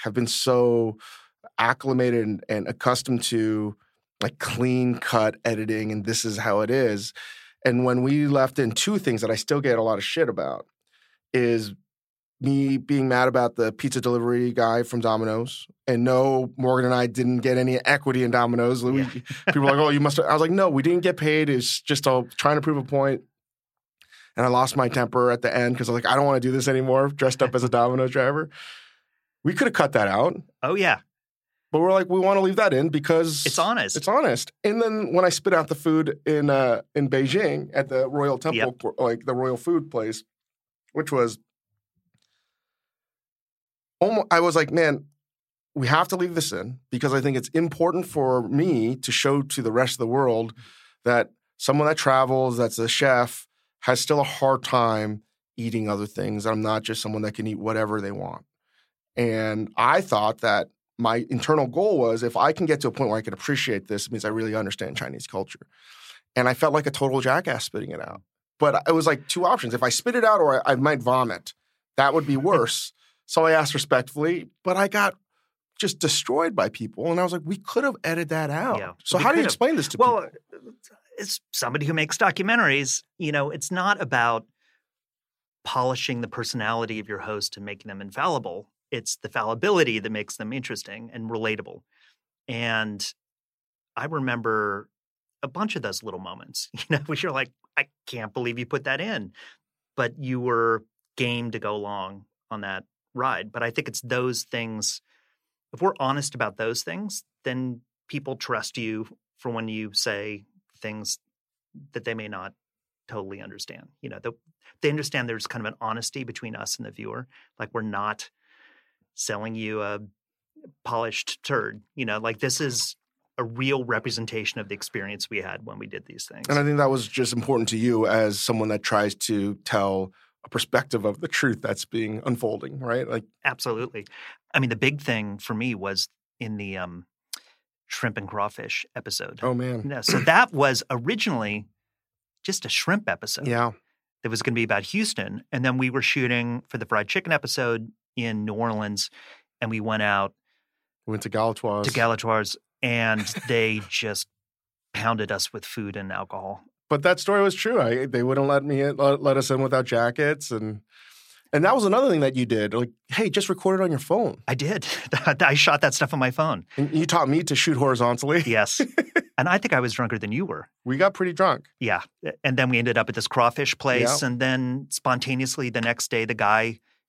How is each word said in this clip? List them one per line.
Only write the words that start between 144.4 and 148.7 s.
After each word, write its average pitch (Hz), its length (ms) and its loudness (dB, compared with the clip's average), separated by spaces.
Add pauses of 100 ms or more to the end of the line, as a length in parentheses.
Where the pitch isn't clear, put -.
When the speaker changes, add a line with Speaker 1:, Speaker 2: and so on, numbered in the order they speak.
Speaker 2:
gonna 120 140 -2
be 117 80 0
about 104 200 0
Houston. 202 680 -4
And 127 120 -2
then 127 140 0
we 131 120 0
were 131 120 -2
shooting 120 640 0
for - 100 -8
the 107 80 -10
fried 104 220 -2
chicken 180 240 -4
episode 117 600 -2 (240)
in 110 300 -4
New 107 100 -4
Orleans, 107 540 -4 (520)